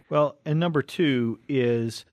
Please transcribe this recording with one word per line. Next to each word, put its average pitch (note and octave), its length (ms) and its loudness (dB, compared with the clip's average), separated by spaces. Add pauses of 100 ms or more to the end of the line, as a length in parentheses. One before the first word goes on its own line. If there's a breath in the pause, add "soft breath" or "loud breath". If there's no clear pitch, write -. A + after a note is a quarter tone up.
(100)
Well, D3 340 0
and D3+ 160 0
number E3 220 0
two B2 640 0
is A#2+ 640 0